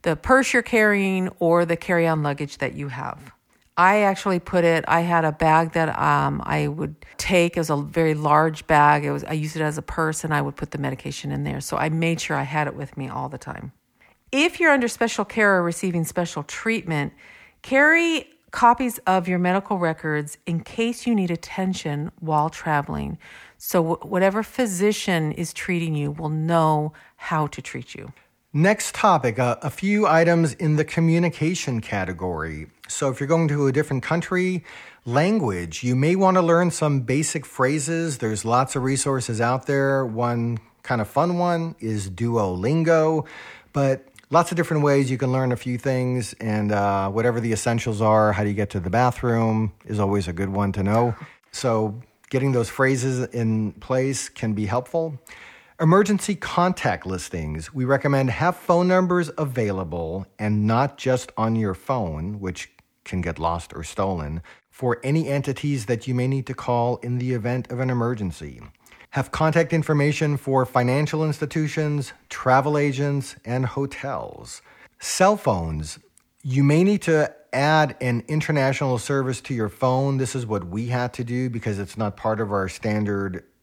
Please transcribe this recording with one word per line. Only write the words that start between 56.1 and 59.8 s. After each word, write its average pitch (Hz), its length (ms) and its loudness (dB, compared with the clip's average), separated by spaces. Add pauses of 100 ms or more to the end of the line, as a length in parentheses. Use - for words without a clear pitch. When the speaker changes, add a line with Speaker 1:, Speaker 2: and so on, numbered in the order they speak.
Speaker 2:
contact 175 720 0
listings. 80 680 -6
We 127 120 -2
recommend 135 460 2
have 175 260 0
phone 180 320 2
numbers 180 480 2
available 95 880 -4 (120)